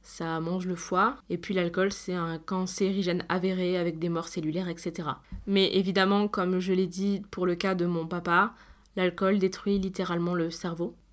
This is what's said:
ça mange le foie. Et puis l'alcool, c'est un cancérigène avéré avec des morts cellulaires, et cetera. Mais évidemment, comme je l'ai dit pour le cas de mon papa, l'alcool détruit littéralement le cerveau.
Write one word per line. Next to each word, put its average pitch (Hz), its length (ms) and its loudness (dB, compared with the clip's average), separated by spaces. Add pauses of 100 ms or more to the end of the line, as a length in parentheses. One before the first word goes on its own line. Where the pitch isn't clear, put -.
ça 165 360 -4
mange 180 260 -2
le 185 100 -2
foie. 185 420 0 (120)
Et 175 80 -2
puis 185 160 -6
l'alcool, 185 380 2
c'est - 220 -6
un 165 260 -2
cancérigène 185 880 0
avéré 185 480 0
avec 170 220 0
des 170 100 0
morts 165 180 -2
cellulaires, 170 420 -4
et 165 80 -6
cetera. 165 440 -6 (260)
Mais 196 280 4
évidemment, 196 520 4
comme 185 320 0
je 185 140 0
l'ai 185 140 2
dit 190 340 -2 (100)
pour 180 140 -2
le 175 100 2
cas 190 200 0
de 175 100 0
mon 165 220 0
papa, 175 460 2 (420)
l'alcool 190 440 2
détruit 190 400 2
littéralement 180 540 0
le 165 160 0
cerveau. 170 460 -4 (180)